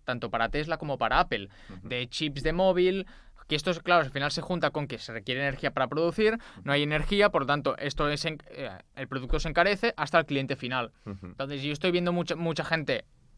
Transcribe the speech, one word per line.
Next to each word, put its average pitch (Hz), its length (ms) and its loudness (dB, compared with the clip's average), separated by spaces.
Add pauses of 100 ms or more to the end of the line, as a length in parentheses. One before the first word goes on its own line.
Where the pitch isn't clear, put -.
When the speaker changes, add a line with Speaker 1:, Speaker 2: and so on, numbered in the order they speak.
Speaker 1:
tanto 117 260 -4
para 113 200 0
Tesla 156 280 -2
como 143 200 -4
para 117 220 4
Apple, 101 300 0 (200)
Speaker 2:
Ujú. 95 200 -14
Speaker 1:
de 123 180 -4
chips 143 360 -4
de 156 100 2
móvil, 185 540 2 (400)
que 151 80 0
esto 151 160 0
es, 170 80 -2
claro, 170 240 6
al 127 80 -4
final 143 200 -2
se 170 100 -4
junta 165 300 0
con 147 160 -4
que 127 120 -6
se - 120 -12
requiere 123 300 -4
energía 139 300 -2
para 131 160 0
producir, 170 500 2 (260)
no 139 80 0
hay 143 120 4
energía, 175 460 4
por 165 120 2
lo 135 60 0
tanto, 143 300 2
esto 147 320 -2
es 147 160 -2
en-, 156 240 -6
eh, 135 200 -10 (260)
el 131 120 -8
producto 131 320 0
se 160 100 -2
encarece 190 480 2
hasta 151 220 2
el 151 60 2
cliente 135 300 -2
final. 123 360 -4 (140)
Speaker 2:
Ujú. 98 220 -10
Speaker 1:
Entonces, 135 340 -8
yo 147 120 -2
estoy 160 180 0
viendo 175 220 2
mucha, 170 220 0
mucha 165 280 -2
gente 143 420 0 (320)